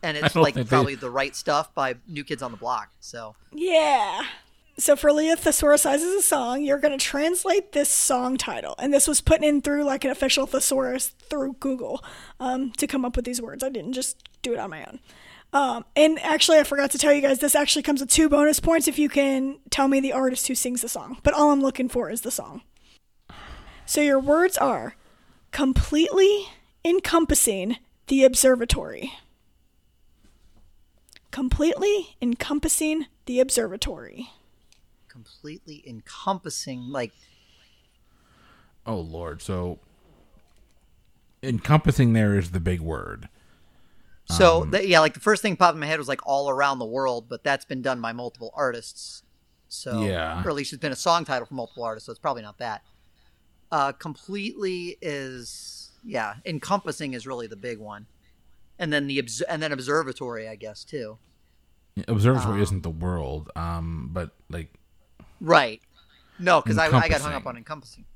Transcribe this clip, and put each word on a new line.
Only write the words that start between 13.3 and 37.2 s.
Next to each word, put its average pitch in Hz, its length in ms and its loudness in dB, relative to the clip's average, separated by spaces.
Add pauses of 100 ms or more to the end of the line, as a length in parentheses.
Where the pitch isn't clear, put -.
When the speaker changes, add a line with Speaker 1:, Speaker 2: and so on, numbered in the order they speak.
Speaker 3:
words. 247 240 -8
I 269 60 -2
didn't 240 240 -6
just - 340 -6 (140)
do 240 120 -4
it 233 60 -4
on 208 120 -8
my 156 140 -14
own. - 140 -18 (540)
Um, 254 320 0 (100)
and 311 260 8
actually, 311 360 4
I 294 60 8
forgot 277 280 0
to 285 60 -4
tell 294 160 6
you 285 80 4
guys, 269 160 4
this 294 160 2
actually 294 300 2
comes 285 180 0
with 269 80 -8
two 320 180 6
bonus 294 320 4
points 330 280 2
if 302 100 -2
you 294 100 4
can 269 520 0 (100)
tell 277 180 2
me 269 120 4
the 269 140 -2
artist 254 340 0
who 262 80 -2
sings 247 260 -2
the 233 80 -6
song. - 320 -10
But 285 140 2
all 294 160 6
I'm 277 100 4
looking 262 280 0
for 240 200 -2
is 233 120 -6
the 254 100 -6
song. - 320 -10 (1200)
So - 160 0
your 277 180 4
words 311 380 4
are 196 380 -2 (560)
completely 349 960 2 (360)
encompassing 294 920 2 (300)
the 269 160 4
observatory. 254 880 4 (2250)
Completely 330 920 0
encompassing 302 840 -2 (200)
the 247 140 -2
observatory. 226 920 -4 (760)
Speaker 1:
Completely 147 800 -20
encompassing, 127 1040 -8
like 127 220 -6 (1700)